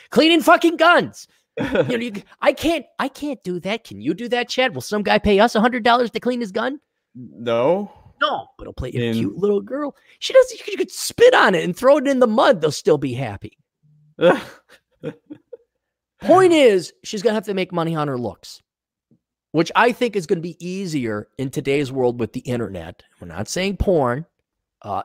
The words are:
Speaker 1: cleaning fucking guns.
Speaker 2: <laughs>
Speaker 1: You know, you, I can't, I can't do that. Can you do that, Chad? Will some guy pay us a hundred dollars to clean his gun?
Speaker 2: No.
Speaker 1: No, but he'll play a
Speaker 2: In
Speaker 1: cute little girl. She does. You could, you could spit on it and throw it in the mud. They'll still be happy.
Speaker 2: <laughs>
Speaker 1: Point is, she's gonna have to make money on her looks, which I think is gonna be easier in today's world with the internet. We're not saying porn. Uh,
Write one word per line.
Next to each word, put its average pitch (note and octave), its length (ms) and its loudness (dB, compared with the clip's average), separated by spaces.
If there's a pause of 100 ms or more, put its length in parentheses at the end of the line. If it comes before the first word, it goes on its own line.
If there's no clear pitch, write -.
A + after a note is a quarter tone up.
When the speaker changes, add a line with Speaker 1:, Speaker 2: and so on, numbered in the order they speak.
Speaker 1:
cleaning D#4 320 4
fucking E4 340 4
guns. D#4 560 2
Speaker 2:
<laughs> - 40 -20 (220)
Speaker 1:
You F#3+ 380 -2
know, - 0 -
you, A#3 160 -6 (300)
I D4 100 4
can't, D4+ 320 -2 (140)
I C4 100 -4
can't C#4 340 -10
do F3+ 180 -6
that. G3+ 240 -8
Can G2 180 -18
you C#3 100 -2
do A3+ 160 -10
that, A#3+ 220 -4
Chad? B3+ 240 -2
Will B2+ 80 -8
some G#3 200 -4
guy G3+ 160 2
pay G#3 220 4
us A#3 140 4
a A3 80 2
hundred A#3+ 220 0
dollars A#3+ 260 2
to - 100 -8
clean B3 200 -2
his G3+ 120 -8
gun? B3 260 -4 (360)
Speaker 2:
No. A#2+ 760 -2 (300)
Speaker 1:
No, C#4+ 260 -2 (120)
but - 80 -16
he'll G2+ 80 -14
play B2+ 200 -10
a A#2+ 60 -2
Speaker 2:
In A#2 140 -2
Speaker 1:
cute A2+ 240 -4
little G3+ 240 0
girl. C4 340 -8 (220)
She - 160 -2
does. C5 180 6
You A4 60 -16
could, - 140 -10
you F#4 40 -6
could - 140 -4
spit - 420 4
on A3+ 220 4
it E3 100 -2
and F3 100 -4
throw C4+ 220 4
it C4+ 100 -2
in C4+ 120 2
the B3 80 6
mud. A3+ 340 2
They'll D#3 120 0
still D#3 260 2
be C3+ 160 -6
happy. A2+ 420 -10 (600)
Speaker 2:
<laughs> E3 80 2 (1900)
Speaker 1:
Point E4+ 320 6
is, A#3 400 4 (120)
she's G#3 180 -8
gonna G#3+ 120 2
have G#3+ 100 -4
to G#3 100 -6
make F#3 180 -4
money E3 220 -2
on D3+ 140 -4
her C3 100 -6
looks, - 440 -12 (880)
which E3 240 0
I A#3 160 4
think A#3+ 240 -4
is F3 100 -4
gonna F3 140 -2
be E3 160 -10 (100)
easier D3+ 600 -6 (100)
in C3+ 120 -6
today's C#3 420 -2
world B2 260 0
with A2 140 -4
the C3 80 -10
internet. F#2+ 640 -8 (180)
We're F2 80 -18
not F2 200 -10
saying F#3 280 -4
porn. D3 480 0 (580)
Uh, G2 220 -6